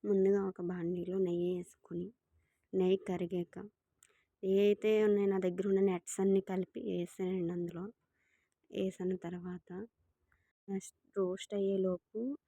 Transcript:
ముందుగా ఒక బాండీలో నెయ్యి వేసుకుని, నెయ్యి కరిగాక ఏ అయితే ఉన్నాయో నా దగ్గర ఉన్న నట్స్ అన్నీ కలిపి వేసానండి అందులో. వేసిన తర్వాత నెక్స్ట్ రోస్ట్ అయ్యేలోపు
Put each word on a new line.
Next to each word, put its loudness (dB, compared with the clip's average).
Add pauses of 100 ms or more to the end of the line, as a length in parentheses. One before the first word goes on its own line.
ముందుగా 4
ఒక -6
బాండీలో -4
నెయ్యి 0
వేసుకుని, -10 (640)
నెయ్యి 4
కరిగాక -4 (760)
ఏ 4
అయితే 4
ఉన్నాయో 4
నా 2
దగ్గర 0
ఉన్న 4
నట్స్ 0
అన్నీ 4
కలిపి -6
వేసానండి -4
అందులో. -6 (880)
వేసిన -4
తర్వాత -10 (800)
నెక్స్ట్ -8
రోస్ట్ -4
అయ్యేలోపు -2 (120)